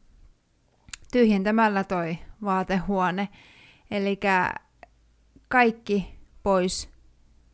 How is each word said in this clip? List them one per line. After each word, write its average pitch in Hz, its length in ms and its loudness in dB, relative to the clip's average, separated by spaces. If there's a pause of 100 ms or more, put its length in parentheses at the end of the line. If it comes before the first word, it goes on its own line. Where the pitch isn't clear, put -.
(1120)
tyhjentämällä 214 720 2
toi 170 340 -4 (260)
vaatehuone. 185 840 -2 (640)
Elikkä 196 600 0 (960)
kaikki 226 680 0 (240)
pois. 190 500 -2 (600)